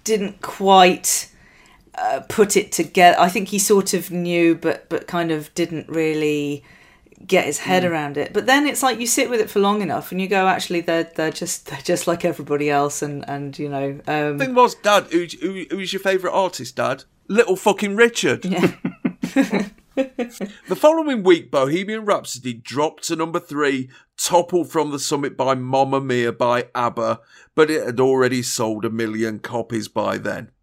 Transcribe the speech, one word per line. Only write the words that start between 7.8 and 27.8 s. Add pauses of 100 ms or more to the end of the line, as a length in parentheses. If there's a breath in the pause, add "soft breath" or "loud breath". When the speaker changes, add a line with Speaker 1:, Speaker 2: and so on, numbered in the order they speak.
Speaker 2:
Mm.
Speaker 1:
around
it.
But
then
it's
like
you
sit
with
it
for
long
enough
and
you
go,
"Actually,
they're,
they're
just,
they're
just
like
everybody
else."
And,
and,
you
know,
um,
Speaker 2:
Thing
was,
Dad,
who, (160)
who,
who's
your
favourite
artist,
Dad? (240)
Little
fucking
Richard.
Speaker 1:
Yeah. (600)
<laughs> (260)
Speaker 2:
The
following
week,
Bohemian
Rhapsody
dropped
to
number
three, (280 soft breath)
toppled
from
the
summit
by
Mamma
Mia
by
abba, (340 soft breath)
but
it